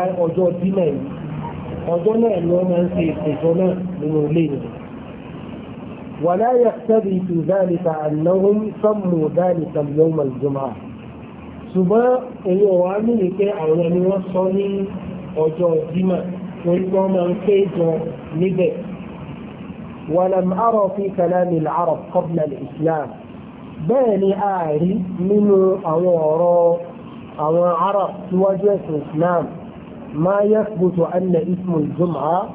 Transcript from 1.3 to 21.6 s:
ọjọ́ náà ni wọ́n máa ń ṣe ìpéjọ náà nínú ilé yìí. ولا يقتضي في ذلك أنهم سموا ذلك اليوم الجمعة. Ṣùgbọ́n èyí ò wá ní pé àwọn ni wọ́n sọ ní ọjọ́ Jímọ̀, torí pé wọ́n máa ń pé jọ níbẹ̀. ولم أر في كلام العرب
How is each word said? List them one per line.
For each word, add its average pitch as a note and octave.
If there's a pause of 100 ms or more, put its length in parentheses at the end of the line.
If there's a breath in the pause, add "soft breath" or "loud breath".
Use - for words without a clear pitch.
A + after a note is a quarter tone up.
ọjọ́ F3
náà A3+
ni E3+
wọ́n F3+
máa F3
ń F3
ṣe D#3+
ìpéjọ D3+
náà F3+ (240)
nínú D3+
ilé D#3+
yìí. C3 (1500)
ولا F#3
يقتضي A3
في F3+
ذلك F3+
أنهم D#3+ (200)
سموا F#3
ذلك F3
اليوم D#3
الجمعة. C3+ (920)
Ṣùgbọ́n G3+ (340)
èyí G3
ò G3
wá F3+
ní A#3 (160)
pé G3
àwọn E3
ni F3+
wọ́n F#3+
sọ F#3
ní G3 (680)
ọjọ́ D#3+ (180)
Jímọ̀, F3+ (380)
torí F3+
pé F#3+
wọ́n F#3+
máa F3+
ń F3
pé G#3 (140)
jọ E3 (460)
níbẹ̀. F3 (1300)
ولم F#3
أر A3 (120)
في G3
كلام F3+
العرب D#3+ (100)